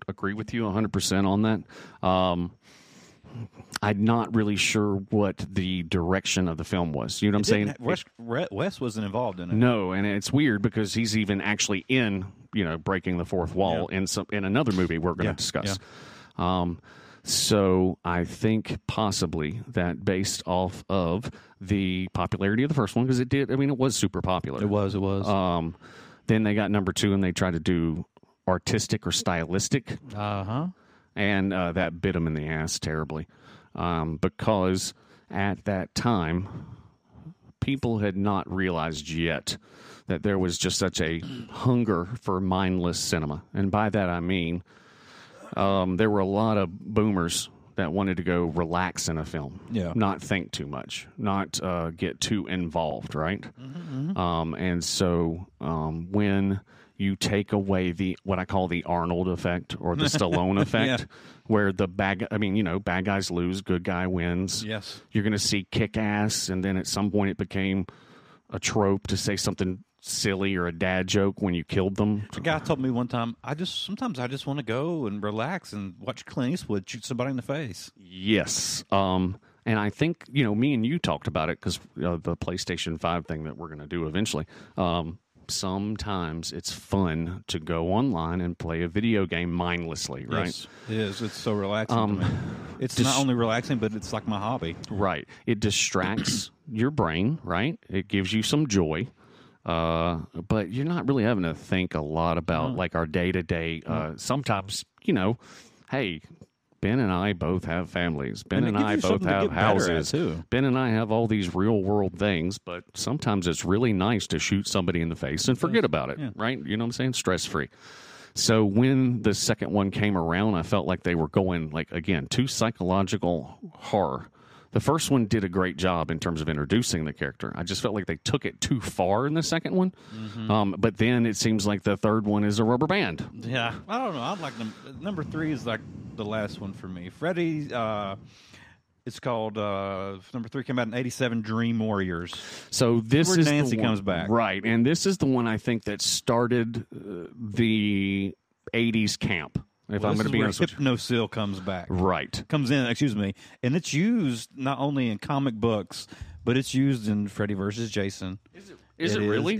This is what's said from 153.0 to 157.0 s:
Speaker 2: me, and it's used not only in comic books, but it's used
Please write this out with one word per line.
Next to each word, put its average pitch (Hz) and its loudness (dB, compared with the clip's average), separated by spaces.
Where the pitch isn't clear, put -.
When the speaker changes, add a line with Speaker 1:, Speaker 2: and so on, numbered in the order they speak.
Speaker 2:
me, 101 -2
and 127 2
it's - -4
used 156 0
not 135 -2
only 139 2
in 104 -2
comic 139 0
books, 107 -2
but 120 4
it's 135 0
used 131 2